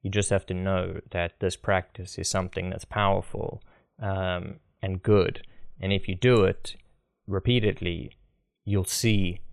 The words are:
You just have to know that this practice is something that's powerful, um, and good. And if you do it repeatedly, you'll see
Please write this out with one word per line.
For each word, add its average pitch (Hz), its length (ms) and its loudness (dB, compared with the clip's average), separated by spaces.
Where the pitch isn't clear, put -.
You 101 80 -4
just 101 180 0
have 98 160 2
to - 80 -6
know 92 480 -2
that 87 280 -4
this 92 180 0
practice - 600 -2
is 90 120 -4
something 92 400 -2
that's 85 160 -8
powerful, 101 760 0
um, 92 580 -4
and 92 220 -4
good. 95 420 4
And 95 100 -2
if 98 160 0
you 92 80 -4
do 117 300 6
it - 320 -2
repeatedly, 98 920 0
you'll 101 220 0
see 98 560 2